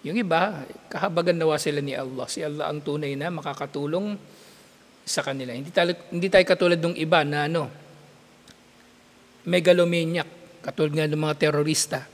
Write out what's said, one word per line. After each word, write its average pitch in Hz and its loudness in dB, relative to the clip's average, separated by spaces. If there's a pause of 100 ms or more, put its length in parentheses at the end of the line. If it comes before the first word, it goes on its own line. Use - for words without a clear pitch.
Yung 165 -6
iba, 180 0 (240)
kahabagan 170 0
nawa 160 2
sila 147 -2
ni 139 -6
Allah. 131 -6
Si - -8
Allah 151 -4
ang 151 -6
tunay 147 -4
na 143 -6
makakatulong 151 -6 (880)
sa - -2
kanila. 135 -6
Hindi 139 -10
tayo, 175 2 (160)
hindi 180 -2
tayo - 8
katulad 175 4
ng 170 -2
iba 160 4
na 147 0
ano, 151 -2 (1700)
megalomaniac, 175 2
katulad - -2
nga 156 0
ng 151 0
mga 151 0
terorista. 147 0